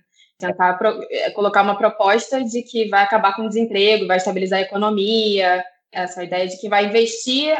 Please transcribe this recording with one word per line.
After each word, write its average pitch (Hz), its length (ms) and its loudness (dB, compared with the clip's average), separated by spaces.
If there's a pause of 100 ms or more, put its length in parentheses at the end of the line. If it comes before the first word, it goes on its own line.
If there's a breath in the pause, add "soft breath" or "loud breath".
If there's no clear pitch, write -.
(380 soft breath)
Tentar 180 360 0
pro-, - 260 0 (100)
é, - 200 -2
colocar 202 320 2
uma 202 160 0
proposta 214 640 2
de 233 160 -4
que 226 300 -4
vai 196 120 4
acabar 202 320 2
com 220 120 -4
o - 20 -4
desemprego, 208 580 2
vai 185 120 2
estabilizar 190 400 -2
a 190 40 0
economia, 202 1040 0 (260)
essa 180 320 -8
ideia 180 240 -4
de 180 140 -10
que 214 80 -8
vai 202 160 2
investir 233 760 0